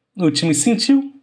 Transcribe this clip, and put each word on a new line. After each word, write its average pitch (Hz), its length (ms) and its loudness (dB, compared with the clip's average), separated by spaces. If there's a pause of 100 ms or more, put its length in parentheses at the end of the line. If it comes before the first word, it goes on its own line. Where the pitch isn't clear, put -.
(140)
o 170 160 0
time 156 240 -2
sentiu, 240 580 0 (100)